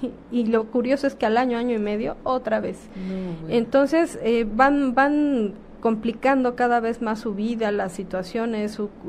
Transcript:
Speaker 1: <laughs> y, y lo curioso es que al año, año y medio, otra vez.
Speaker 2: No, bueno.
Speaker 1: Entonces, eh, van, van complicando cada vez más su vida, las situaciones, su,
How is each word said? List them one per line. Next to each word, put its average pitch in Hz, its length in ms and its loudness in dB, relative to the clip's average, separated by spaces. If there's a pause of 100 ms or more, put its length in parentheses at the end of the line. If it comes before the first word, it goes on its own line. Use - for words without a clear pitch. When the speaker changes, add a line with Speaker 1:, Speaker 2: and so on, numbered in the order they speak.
Speaker 1:
<laughs> - 320 -10
y, 240 80 2
y 226 60 2
lo 220 180 2
curioso 254 420 0
es 277 80 0
que - 120 -2
al 220 100 2
año, 247 220 2
año 240 180 0
y - 20 -2
medio, 208 460 -2
otra 254 360 0
vez. - 360 -8
Speaker 2:
No, 185 460 -6
bueno. 160 120 -6
Speaker 1:
Entonces, 277 680 2
eh, 233 280 2
van, 262 440 4
van 277 580 2 (280)
complicando 240 760 0
cada 240 240 2
vez 226 220 -4
más 220 180 -2
su 214 140 -4
vida, 220 360 -2
las 196 220 -2
situaciones, 208 800 -4
su, 208 160 -6 (200)